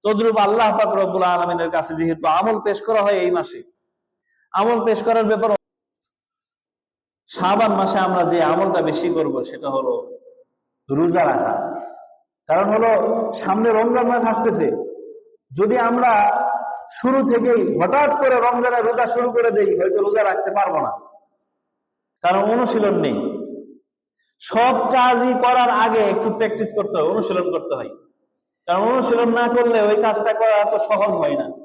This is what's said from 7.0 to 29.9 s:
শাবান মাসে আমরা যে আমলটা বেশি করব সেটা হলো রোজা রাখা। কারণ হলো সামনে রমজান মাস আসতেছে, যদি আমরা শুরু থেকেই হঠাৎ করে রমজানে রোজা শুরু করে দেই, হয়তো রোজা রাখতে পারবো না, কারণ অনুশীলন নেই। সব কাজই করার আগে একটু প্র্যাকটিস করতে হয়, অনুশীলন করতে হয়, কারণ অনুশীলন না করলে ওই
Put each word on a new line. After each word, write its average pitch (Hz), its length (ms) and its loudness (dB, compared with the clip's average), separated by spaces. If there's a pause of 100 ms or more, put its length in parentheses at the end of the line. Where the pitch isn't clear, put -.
শাবান 208 420 2
মাসে 190 260 0
আমরা 185 260 0
যে 170 180 0
আমলটা 170 400 2
বেশি 156 340 -2
করব 156 260 -2
সেটা - 280 -10
হলো 131 220 -2 (960)
রোজা 170 360 2
রাখা। 135 300 0 (960)
কারণ 180 260 2
হলো 226 160 2 (420)
সামনে 214 380 -2
রমজান 240 380 2
মাস 240 140 0 (100)
আসতেছে, 208 340 0 (840)
যদি 202 260 0 (120)
আমরা 247 240 2 (840)
শুরু 269 200 0 (120)
থেকেই 233 320 2 (160)
হঠাৎ 277 320 2 (100)
করে 254 160 2
রমজানে 240 460 2
রোজা 233 240 0
শুরু 240 260 -2
করে 233 180 2
দেই, 202 260 2
হয়তো - 260 0
রোজা 208 220 0
রাখতে 196 260 -2
পারবো 185 340 0
না, - 80 -6 (1300)
কারণ 190 180 2 (100)
অনুশীলন 220 520 0
নেই। 135 120 -2 (1300)
সব 233 320 2 (200)
কাজই 247 380 4 (120)
করার 247 260 4 (140)
আগে 226 160 0 (120)
একটু 220 220 -2
প্র্যাকটিস 220 400 -4
করতে 202 220 -4
হয়, 156 160 0
অনুশীলন 180 380 -2
করতে - 280 -4
হয়, - 140 -12 (760)
কারণ 180 220 0
অনুশীলন 240 480 0
না 240 100 2
করলে 233 340 2
ওই 208 200 2